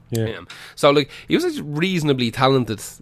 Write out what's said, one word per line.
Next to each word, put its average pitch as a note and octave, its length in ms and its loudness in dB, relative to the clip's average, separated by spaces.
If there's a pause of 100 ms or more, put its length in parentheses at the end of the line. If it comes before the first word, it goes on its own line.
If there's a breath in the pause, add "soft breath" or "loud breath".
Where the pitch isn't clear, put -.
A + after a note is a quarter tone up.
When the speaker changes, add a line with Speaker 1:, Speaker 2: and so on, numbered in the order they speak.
Speaker 1:
Yeah. A2+ 280 -4
Speaker 2:
Um, E2+ 100 -18 (280 loud breath)
so, D3 160 4
like, C#3+ 180 2 (180 loud breath)
he - 80 2
was D#4 220 0
a E3 60 -8
reasonably D3 680 0
talented C3 500 2 (200)